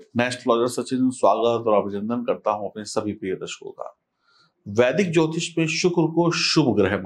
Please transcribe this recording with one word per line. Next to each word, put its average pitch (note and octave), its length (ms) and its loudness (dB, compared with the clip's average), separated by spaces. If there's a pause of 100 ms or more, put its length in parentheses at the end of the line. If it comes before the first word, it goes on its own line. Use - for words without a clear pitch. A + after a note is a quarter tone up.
(180)
मैं B2 100 2
एस्ट्रोलॉजर B2 400 2
सचिन B2+ 420 -2
स्वागत A2+ 580 2
और G2+ 160 4
अभिनंदन G#2+ 400 -4
करता G#2+ 280 -2
हूं G#2 180 -4
अपने G#2+ 160 -12
सभी G#2 280 -4
प्रिय F#2 220 -6
दर्शकों - 360 -12
का। - 260 -16 (720)
वैदिक C3 440 2
ज्योतिष D#3+ 460 0
में E3 100 0
शुक्र E3 400 0
को E3 240 2
शुभ C#3 440 2
ग्रह G2 300 2